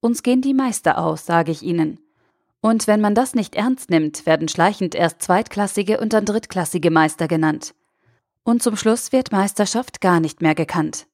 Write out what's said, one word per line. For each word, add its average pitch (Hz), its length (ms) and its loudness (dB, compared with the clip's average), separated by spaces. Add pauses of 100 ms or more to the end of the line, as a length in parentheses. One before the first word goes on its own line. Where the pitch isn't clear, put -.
Uns 233 220 -2
gehen 254 180 2
die 269 140 0
Meister 262 420 0
aus, 160 300 -2
sage 170 240 2
ich 156 120 -6
Ihnen. 165 360 -2 (600)
Und 220 260 0
wenn 214 140 4
man 208 140 2
das 247 200 0
nicht - 220 -2
ernst 254 340 -2
nimmt, 156 360 0
werden 160 220 0
schleichend 185 460 0
erst 170 260 -2
zweitklassige 202 800 -2
und 220 120 -2
dann 214 120 2
drittklassige 185 680 -2
Meister 160 360 2
genannt. 160 480 -2 (680)
Und 233 200 0
zum 214 140 -2
Schluss 226 360 0
wird 254 200 0
Meisterschaft 202 680 -2
gar 180 200 4
nicht 160 200 -4
mehr 156 140 2
gekannt. 156 600 -4